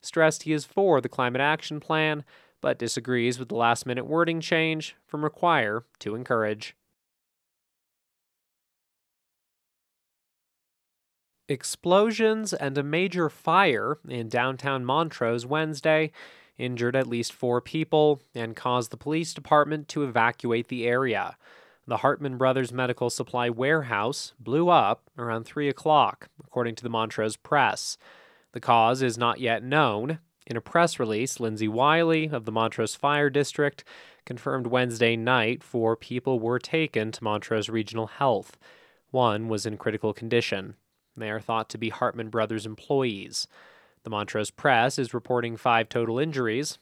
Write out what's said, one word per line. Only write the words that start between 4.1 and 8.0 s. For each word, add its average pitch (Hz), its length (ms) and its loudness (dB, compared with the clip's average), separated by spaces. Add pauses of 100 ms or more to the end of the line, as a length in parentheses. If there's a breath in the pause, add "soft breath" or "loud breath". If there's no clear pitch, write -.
change 160 540 -2 (100)
from 151 180 -6
require 139 640 0 (140)
to 104 160 -6
encourage. 110 600 -2 (4000)